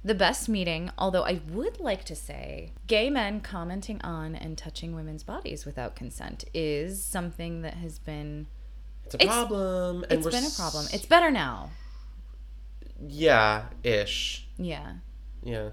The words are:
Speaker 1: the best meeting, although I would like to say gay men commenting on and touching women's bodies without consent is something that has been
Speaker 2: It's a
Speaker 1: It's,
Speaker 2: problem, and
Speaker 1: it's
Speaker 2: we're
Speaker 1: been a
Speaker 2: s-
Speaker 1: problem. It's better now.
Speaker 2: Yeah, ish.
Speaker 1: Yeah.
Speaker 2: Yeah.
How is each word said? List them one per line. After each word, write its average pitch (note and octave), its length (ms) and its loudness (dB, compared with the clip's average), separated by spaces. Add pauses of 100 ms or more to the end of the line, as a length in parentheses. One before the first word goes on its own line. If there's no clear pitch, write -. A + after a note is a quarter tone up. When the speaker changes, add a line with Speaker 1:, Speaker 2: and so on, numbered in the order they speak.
Speaker 1:
the G#3 120 2
best F#3+ 340 4
meeting, F3 480 0
although F#3 260 4
I F3 160 2 (100)
would C4 300 -4
like B3+ 260 -2
to D#3 100 -8
say C#3 580 -10 (140)
gay A3+ 220 6
men G#3+ 300 2
commenting G3 640 -6
on D#3+ 340 -4
and D#3+ 220 -8
touching E3 380 -8
women's D#3 280 -8
bodies - 420 -8
without C3 300 -6
consent - 480 -10 (100)
is D#3+ 480 -2
something E3+ 600 -4
that D#3+ 140 -6
has E3 240 -8
been D3+ 480 -8 (580)
Speaker 2:
It's - 100 -8
a - 80 -4
Speaker 1:
It's, - 40 12
Speaker 2:
problem, F#3+ 760 2
and - 80 0
Speaker 1:
it's D#3+ 140 4
Speaker 2:
we're E3 60 4
Speaker 1:
been B3 120 4
a D4+ 40 0
Speaker 2:
s- - 100 -4
Speaker 1:
problem. E3 340 0
It's G3 140 -2
better E4+ 260 10
now. C#3 380 0 (1400)
Speaker 2:
Yeah, A#2+ 600 8 (160)
ish. - 640 0 (120)
Speaker 1:
Yeah. D3+ 380 -6 (460)
Speaker 2:
Yeah. A2 320 -4